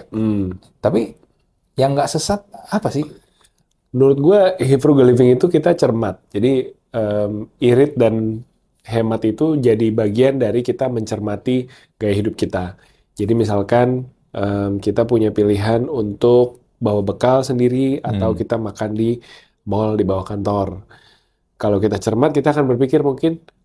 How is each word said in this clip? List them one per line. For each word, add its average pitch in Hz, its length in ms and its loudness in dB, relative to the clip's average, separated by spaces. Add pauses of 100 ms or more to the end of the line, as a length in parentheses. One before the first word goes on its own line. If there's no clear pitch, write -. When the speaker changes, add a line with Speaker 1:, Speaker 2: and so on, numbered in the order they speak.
Speaker 1:
Hmm. 104 460 -4 (240)
Speaker 2:
Tapi 185 340 -2 (600)
yang 135 180 0
nggak 139 180 -2
sesat 196 300 -4 (280)
apa 208 200 -4
sih? 139 160 -4 (880)
Speaker 1:
Menurut 135 260 4
gue, 175 220 4 (200)
hi-, 131 180 2
frugal 139 280 4
living 123 300 6
itu 127 100 0
kita 165 280 2
cermat. 113 560 -2
Jadi, 127 340 0 (260)
em, 104 420 -4 (280)
irit 131 340 4
dan 110 460 0 (440)
hemat 113 420 -2
itu 147 320 0
jadi 113 340 2
bagian 117 460 2
dari 117 240 0
kita 120 260 -2
mencermati 110 800 -4 (280)
gaya 104 200 -2
hidup 104 180 -2
kita. 92 460 -6 (340)
Jadi 107 200 -2
misalkan, 117 720 0 (240)
em, 101 460 -4
kita 107 260 0
punya 110 260 0
pilihan 107 560 0
untuk 123 760 0 (140)
bawa 104 240 0
bekal 120 400 0
sendiri 127 580 0
atau 101 320 -2
Speaker 2:
Hmm. 87 60 -2
Speaker 1:
kita 117 200 -4
makan 107 360 -6
di 117 260 -2 (440)
mall 107 320 -2
di 104 80 2
bawah 95 200 -2
kantor. 98 600 -4 (720)
Kalau 104 220 0
kita 104 200 0
cermat, 113 340 0
kita 143 200 0
akan 147 180 0
berpikir 127 320 2
mungkin, 143 380 -2 (260)